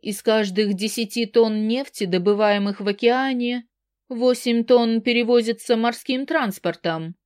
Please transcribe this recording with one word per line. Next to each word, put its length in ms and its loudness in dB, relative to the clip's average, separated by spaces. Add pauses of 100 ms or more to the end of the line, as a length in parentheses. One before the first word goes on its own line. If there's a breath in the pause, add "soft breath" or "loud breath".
Из 200 -8
каждых 540 0
десяти 500 -4
тонн 420 2
нефти, 360 -4
добываемых 760 0
в 80 -4
океане, 800 -2 (400)
восемь 560 0
тонн 380 4
перевозится 760 2
морским 500 -4
транспортом. 880 -4 (100)